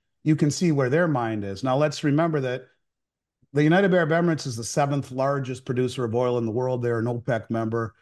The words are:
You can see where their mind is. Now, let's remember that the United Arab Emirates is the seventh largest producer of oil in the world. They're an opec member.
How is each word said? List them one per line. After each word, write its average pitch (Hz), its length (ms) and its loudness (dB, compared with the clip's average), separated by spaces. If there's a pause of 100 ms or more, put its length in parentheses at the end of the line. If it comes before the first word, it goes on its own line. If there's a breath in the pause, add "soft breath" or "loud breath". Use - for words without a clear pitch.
(240)
You 151 120 4
can 147 160 2
see 170 220 0
where 135 160 0
their 165 180 2
mind 113 380 -2
is. 98 180 -10
Now, 131 140 0
let's 151 260 -2
remember 156 380 2
that 127 220 -4 (880)
the 143 100 4
United 180 300 6
Arab 165 160 4
Emirates 165 380 0
is 117 100 -8
the 117 60 -8
seventh 139 480 -2
largest 131 540 -2
producer 127 380 -2
of 113 120 -2
oil 123 240 2
in 117 60 -2
the 110 60 -2
world. 127 300 -2
They're 117 180 0
an 113 60 -2
opec 120 440 -4
member. 113 520 -2